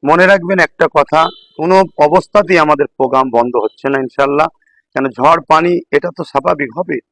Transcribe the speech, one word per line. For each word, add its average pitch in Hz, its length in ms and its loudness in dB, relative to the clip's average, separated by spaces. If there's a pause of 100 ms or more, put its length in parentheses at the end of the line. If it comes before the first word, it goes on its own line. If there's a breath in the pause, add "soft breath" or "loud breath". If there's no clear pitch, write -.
মনে 165 220 4
রাখবেন 190 320 2
একটা 165 360 -2
কথা, 156 320 2 (300)
কোনো 175 200 0 (220)
অবস্থাতেই 175 600 2
আমাদের 151 280 0
প্রোগ্রাম 131 440 -2
বন্ধ 117 260 0
হচ্ছে 110 320 -4
না 139 100 -2
ইনশাল্লাহ। 143 500 -2 (480)
কেন, 131 120 -4
ঝড় 151 400 2
পানি 170 320 0 (100)
এটা 147 260 -2
তো 165 80 -10
স্বাভাবিক 143 540 -4
হবে 170 180 -6 (160)